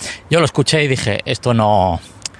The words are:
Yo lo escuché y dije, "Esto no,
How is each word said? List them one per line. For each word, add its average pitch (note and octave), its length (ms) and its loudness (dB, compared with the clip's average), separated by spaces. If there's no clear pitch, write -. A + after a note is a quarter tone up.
Yo D#3+ 100 2
lo D#3+ 60 4
escuché D3 380 0
y C3 60 0
dije, A#2+ 340 -2
"Esto A#2+ 300 -2
no, G#2 480 2